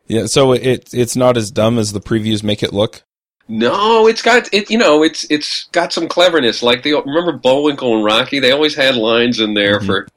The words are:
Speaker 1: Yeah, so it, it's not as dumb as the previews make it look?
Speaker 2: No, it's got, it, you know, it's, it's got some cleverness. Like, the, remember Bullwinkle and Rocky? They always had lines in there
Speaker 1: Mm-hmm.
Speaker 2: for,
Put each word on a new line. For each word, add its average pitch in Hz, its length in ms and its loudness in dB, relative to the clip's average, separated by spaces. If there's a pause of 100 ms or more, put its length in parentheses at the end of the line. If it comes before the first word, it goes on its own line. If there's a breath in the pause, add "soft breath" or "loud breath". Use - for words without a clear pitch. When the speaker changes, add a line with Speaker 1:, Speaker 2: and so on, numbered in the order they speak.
Speaker 1:
Yeah, 110 180 -2
so 131 280 2
it, 123 400 -2
it's 120 220 -2
not 127 220 2
as 104 140 -4
dumb 113 260 0
as 104 160 -2
the 101 80 -8
previews 110 400 -2
make 104 220 -4
it - 100 -4
look? 104 300 -4 (480)
Speaker 2:
No, 220 560 2
it's 226 140 0
got, 233 320 2
it, 202 160 -2
you 220 80 0
know, 156 260 4
it's, 160 260 -2
it's - 420 -4
got 175 200 -2
some 165 160 -4
cleverness. 165 540 0
Like, 123 220 0
the, 147 100 -2
remember 147 400 -2
Bullwinkle 135 640 0
and 107 100 0
Rocky? 120 340 0
They 127 120 2
always 147 240 0
had 135 200 2
lines 113 440 0
in 107 160 -2
there 101 240 2
Speaker 1:
Mm-hmm. 101 80 -8
Speaker 2:
for, 95 300 -2